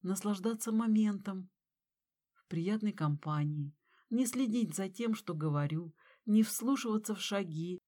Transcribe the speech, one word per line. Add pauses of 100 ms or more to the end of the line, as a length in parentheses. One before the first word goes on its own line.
наслаждаться
моментом (840)
в
приятной
компании, (360)
не
следить
за
тем,
что
говорю, (320)
не
вслушиваться
в
шаги